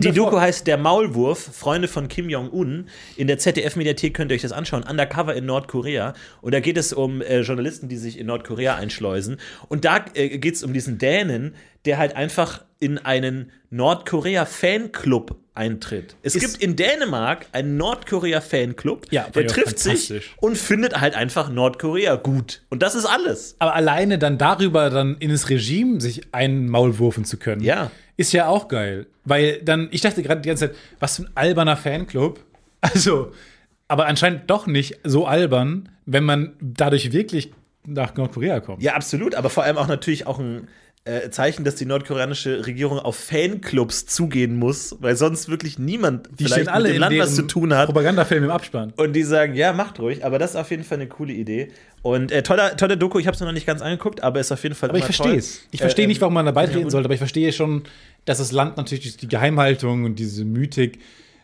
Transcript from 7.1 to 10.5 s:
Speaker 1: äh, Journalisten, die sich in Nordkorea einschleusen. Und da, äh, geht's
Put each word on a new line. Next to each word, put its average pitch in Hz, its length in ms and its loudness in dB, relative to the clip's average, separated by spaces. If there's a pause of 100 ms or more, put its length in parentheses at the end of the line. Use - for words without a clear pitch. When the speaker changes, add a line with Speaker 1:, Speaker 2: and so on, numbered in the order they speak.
Speaker 1:
äh, 123 200 2
Journalisten, 127 480 -6
die 123 80 -10
sich 113 200 -10
in 113 80 -12
Nordkorea 117 500 -2
einschleusen. 101 640 -4 (300)
Und 151 180 -2
da, 190 180 4 (120)
äh, 139 240 0
geht's 160 240 -2